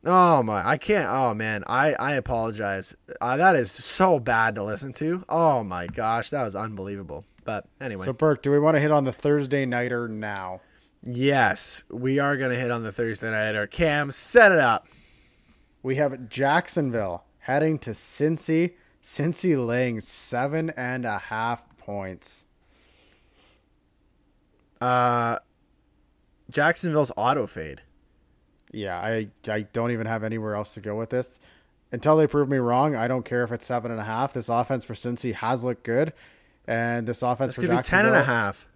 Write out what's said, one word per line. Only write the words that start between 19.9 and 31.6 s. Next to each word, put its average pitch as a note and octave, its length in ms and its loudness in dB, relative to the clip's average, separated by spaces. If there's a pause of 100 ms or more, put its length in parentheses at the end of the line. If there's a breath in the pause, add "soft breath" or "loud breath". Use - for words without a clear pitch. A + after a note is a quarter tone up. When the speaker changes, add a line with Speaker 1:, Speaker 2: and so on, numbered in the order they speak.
Speaker 2:
seven C#3+ 720 -4
and B2+ 340 -6
a G#2+ 120 -2
half A2+ 480 -6 (120)
points. - 680 -12 (2250 soft breath)
Speaker 1:
Uh, A#2+ 580 2 (1120)
Jacksonville's D3+ 640 0
auto A#2+ 320 0
fade. D2+ 340 -12 (920)
Speaker 2:
Yeah, F#2 280 -8
I, A2 300 -4 (180)
I G#2+ 140 -2 (120)
don't A#2 180 -2
even A2+ 140 -4
have A2 180 -4
anywhere A2 300 -4
else G#2 220 -6
to G#2+ 60 -14
go G#2 140 -6
with A2+ 140 -6
this. - 300 -4 (520 soft breath)